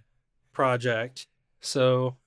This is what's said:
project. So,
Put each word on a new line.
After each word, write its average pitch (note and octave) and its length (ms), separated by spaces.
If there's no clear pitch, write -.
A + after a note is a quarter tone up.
project. B2 760
So, B2+ 560